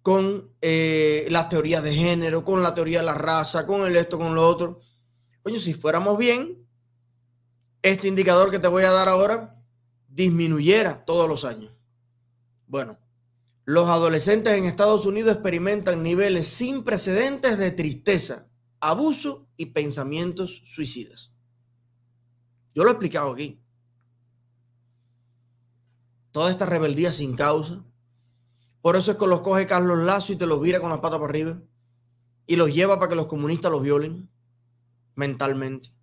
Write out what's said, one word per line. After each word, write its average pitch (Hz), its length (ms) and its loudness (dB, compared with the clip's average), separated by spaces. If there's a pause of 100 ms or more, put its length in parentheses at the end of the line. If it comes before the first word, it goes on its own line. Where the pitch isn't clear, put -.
con, 196 600 0
eh, 160 680 2
las 165 180 0
teorías 160 340 0
de 147 140 -2
género, 165 480 0
con 185 180 0
la 170 140 0
teoría 165 240 0
de 165 60 0
la 156 80 -2
raza, 156 520 0
con 196 220 0
el 175 80 0
esto, 170 240 2
con 165 160 -2
lo 160 100 4
otro. 170 360 2 (600)
Coño, 220 180 -6
si 170 140 -4
fuéramos 180 440 0
bien, 247 480 -2 (1160)
este 190 260 0
indicador 190 440 4
que 196 80 -4
te 180 100 0
voy 185 140 4
a 185 80 4
dar 190 180 4
ahora 202 520 0 (460)
disminuyera 170 960 2
todos 165 240 0
los 143 160 -4
años. 110 300 -10 (920)
Bueno, 113 300 -8 (680)
los 170 240 4
adolescentes 170 640 2
en 196 120 0
Estados 202 400 2
Unidos 214 280 0
experimentan 185 680 -2
niveles 175 440 0
sin 262 360 -4
precedentes 233 760 0
de 190 140 0
tristeza, 156 760 -4 (320)
abuso 277 680 -2 (100)
y 165 100 -8
pensamientos 156 1000 -6
suicidas. - 680 -12 (1400)
Yo 156 100 0
lo 226 60 6
he 233 40 4
explicado 151 400 -4
aquí. 139 280 -12 (2750)
Toda 165 200 0
esta 185 140 -2
rebeldía 160 460 0
sin 135 240 -4
causa. 156 480 0 (1000)
Por 170 140 4
eso 190 160 0
es 202 60 -2
que 202 100 0
los 180 140 2
coge 190 260 0
Carlos 180 320 2
Lazo 190 340 0
y - 40 -4
te 175 100 -2
los 151 120 0
vira 175 200 0
con 170 100 -6
las 156 100 -6
patas 156 200 -4
para 147 100 -6
arriba. 160 320 -6 (840)
Y 170 80 2
los 160 180 4
lleva 190 240 4
para 185 120 0
que 175 60 -2
los 160 120 -2
comunistas 160 440 -4
los 139 120 -2
violen 156 460 -2 (880)
mentalmente. 135 880 -6